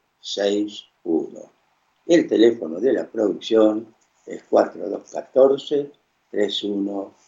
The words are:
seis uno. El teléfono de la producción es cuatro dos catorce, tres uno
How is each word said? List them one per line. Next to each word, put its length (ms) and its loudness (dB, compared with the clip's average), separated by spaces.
seis 640 -4
uno. 480 -4
El 240 2
teléfono 500 2
de 140 0
la 120 -2
producción 880 0
es 240 -16
cuatro 380 0
dos 240 -10
catorce, 800 0
tres 320 -2
uno 520 -6